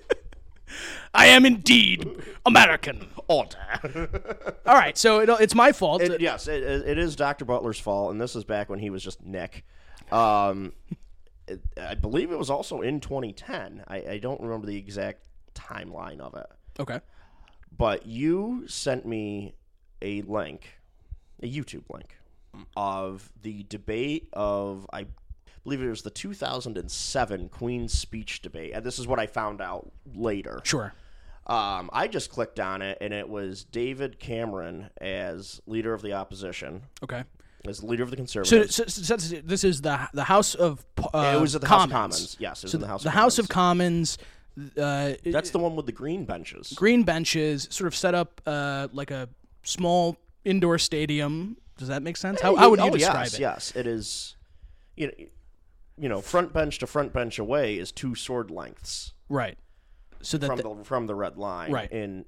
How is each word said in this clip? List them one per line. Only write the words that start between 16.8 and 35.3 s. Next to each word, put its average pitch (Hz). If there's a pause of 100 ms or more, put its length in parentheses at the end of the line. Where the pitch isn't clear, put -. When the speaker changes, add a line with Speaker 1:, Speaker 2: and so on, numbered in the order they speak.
Speaker 2:
But 107
you 170
sent 127
me 104 (480)
a 101
link, 95 (640)
a 120
YouTube -
link, - (600)
of 95 (120)
the 104
debate 113
of, 101
I 98 (580)
believe 135
it 127
was 110
the 104
two 196
thousand 127
and 85
seven 104
Queen's 120
Speech -
debate. 80
And 113
this 120
is 123
what 123
I 110
found 104
out 90 (240)
later. 98
Speaker 1:
Sure. 107 (540)
Speaker 2:
Um, 101
I 160
just 226
clicked -
on 95
it, 98
and 104
it 101
was 101
David 131
Cameron 101 (100)
as 95